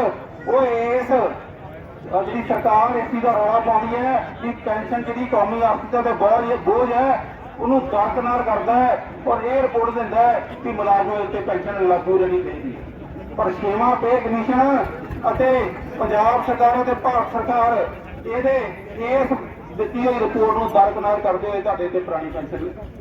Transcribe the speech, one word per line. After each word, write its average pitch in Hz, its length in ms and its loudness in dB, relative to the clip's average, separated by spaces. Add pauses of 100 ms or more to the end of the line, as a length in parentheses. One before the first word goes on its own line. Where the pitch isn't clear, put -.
(480)
ਉਹ 254 140 4
ਇਸ, 240 480 0
ਅਹ, - 1120 -2
ਜਿਹੜੀ 226 260 -4
ਸਰਕਾਰ 226 480 2
ਇਸ 226 140 -4
ਚੀਜ਼ 233 120 -2
ਦਾ 233 100 2
ਰੌਲਾ 214 260 2
ਪਾਉਂਦੀ 226 380 0
ਹੈ 247 460 -2
ਕਿ 233 80 -4 (140)
ਪੈਨਸ਼ਨ 220 380 -4
ਜਿਹੜੀ 240 240 -6
ਕੌਮੀ 220 360 0
ਆਰਥਿਕਤਾ 226 400 0
ਤੇ 233 100 0
ਬਹੁਤ 226 380 4
ਇਹ 247 60 0
ਬੋਝ 233 360 2
ਹੈ, 254 440 0 (220)
ਉਹਨੂੰ 247 220 2
ਦਰਕਨਾਰ 240 600 0
ਕਰਦਾ 226 320 2
ਹੈ 247 300 4 (220)
ਔਰ 233 160 0
ਇਹ 254 200 0
ਰਿਪੋਰਟ 233 280 2
ਦਿੰਦਾ 220 260 -2
ਹੈ 240 320 4 (140)
ਕਿ 247 100 -4
ਮੁਲਾਜ਼ਮਾਂ 202 440 2
ਉੱਤੇ 202 240 -2
ਪੈਨਸ਼ਨ 190 480 -2
ਲਾਗੂ 180 300 4
ਰਹਿਣੀ 185 240 2
ਚਾਹੀਦੀ 262 340 -8
ਹੈ। - 60 -14 (540)
ਪਰ 196 160 0
ਛੇਵਾਂ 214 440 2
ਪੇ 240 240 2
ਕਮਿਸ਼ਨ 254 640 2 (460)
ਅਤੇ 254 220 2 (460)
ਪੰਜਾਬ 220 480 2
ਸਰਕਾਰ 240 360 4
ਅਤੇ 247 120 0
ਭਾਰਤ 240 380 0
ਸਰਕਾਰ 233 540 2 (400)
ਇਹਦੇ, 254 300 0 (420)
ਇਸ 254 380 0 (400)
ਦਿੱਤੀ 226 300 -2
ਹੋਈ 240 120 2
ਰਿਪੋਰਟ 220 400 2
ਨੂੰ 226 140 0
ਦਰਕਨਾਰ 202 480 4
ਕਰਦੇ 196 280 -2
ਹੋਏ 202 120 -2
ਤੁਹਾਡੇ 185 280 -2
ਤੇ 180 100 -2
ਪੁਰਾਣੀ 160 320 -4
ਪੈਨਸ਼ਨ 160 380 -8 (320)